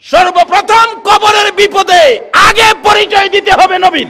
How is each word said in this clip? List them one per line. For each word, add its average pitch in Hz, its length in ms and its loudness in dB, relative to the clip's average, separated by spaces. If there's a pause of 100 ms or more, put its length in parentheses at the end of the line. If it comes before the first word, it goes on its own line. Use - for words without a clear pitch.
সর্বপ্রথম 370 1040 0
কবরের 415 480 0
বিপদে 370 640 0 (140)
আগে 440 500 2
পরিচয় 415 460 0
দিতে 392 240 0
হবে 370 260 2
নবীর। 339 320 -2